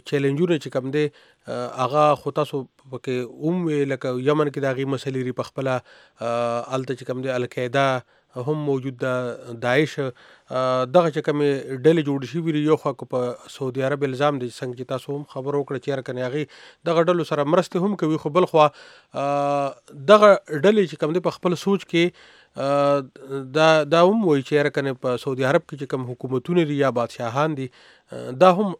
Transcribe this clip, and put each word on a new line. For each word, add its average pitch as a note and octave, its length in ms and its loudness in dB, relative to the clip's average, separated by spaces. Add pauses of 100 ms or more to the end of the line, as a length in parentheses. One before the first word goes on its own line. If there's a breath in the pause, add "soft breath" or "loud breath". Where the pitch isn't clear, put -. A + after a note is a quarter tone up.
چیلنجونه D3 520 0
چې C3+ 120 -8
کوم C3 220 -4
دی، D3+ 160 0
اه، - 640 -10 (140)
هغه D3 320 4
خو C#3 160 -8
تاسو C#3 360 -4 (240)
پکې B2+ 240 -6 (280)
هم F3 220 0
وی، D3 200 0
لکه C3+ 240 -4
یمن C#3+ 380 0
کې C#3 120 -6
د C3+ 60 -2
هغې C3+ 200 -2
مسلې C3+ 300 -4
لري، B2+ 160 -4
په B2 120 -6
خپله، C3 380 -4 (400 soft breath)
اه، A#2+ 540 -4
هلته C3 200 -4
چې - 80 -18
کوم B2+ 180 -8
دی C3+ 80 -6
القاعده B2+ 760 -2 (320)
هم C3+ 220 -4
موجود C3+ 400 -4
ده، C3 160 -4 (400)
داعش، B2+ 460 0
اه، B2+ 840 -2
دغه E3 240 4
چې D3 120 -4
کومې C#3+ 640 -2
ډلې E3 240 6
جوړې C#3 180 -2
شوي D#3+ 260 -4
دي، D3+ 80 0
یو D3+ 160 4
خوا D3 160 -4
که B2 140 -10
په B2 300 -4 (140)
سعودي C3 340 -6
عرب C#3 200 -2
الزام C#3 360 0
دی، B2 100 -6
څنګه B2+ 260 -10
چې B2+ 100 -10
تاسو C#3 320 -8
هم D3+ 60 -10
خبره C#3+ 340 -6
وکړه C#3 200 -4
چې B2 120 -6
یاره C3+ 120 -4
کنې B2 260 -8
هغې D3 160 -4 (420 loud breath)
دغه E3+ 180 4
ډلو F3 200 2
سره D3 200 -2
مرستې E3 320 2
هم F#3+ 200 0
کوي، D#3 220 0
خو - 120 -6
بل F3 160 4
خوا، D3+ 240 6 (440 loud breath)
اه، C#3+ 600 -2 (180)
دغه G3 460 6 (100)
ډلې F#3+ 420 4
چې D#3+ 40 -12
کوم D#3 180 -2
دی F3+ 60 -2
په E3+ 100 -2
خپل F3 260 -2
سوچ G3 300 -2
کې، F3 260 2 (460 soft breath)
اه، C#3+ 420 2 (600)
دا، D#3 240 6
دا D#3+ 180 4
هم G3+ 240 4
وایي D3 160 4
چې C3 120 -4
یاره D3 160 2
کنې C#3 240 -2
په B2 240 -4
سعودي C3 260 -4
عرب D3+ 180 2
کې - 180 -16
چې C#3+ 60 -8
کوم C3 160 -6
حکومتونه B2+ 640 -2
دي D3 160 -2
یا C#3 100 4
بادشاهان B2 680 -2
دي، C3 140 -8
اه، - 600 -16
دا F3 200 6
هم F3+ 280 0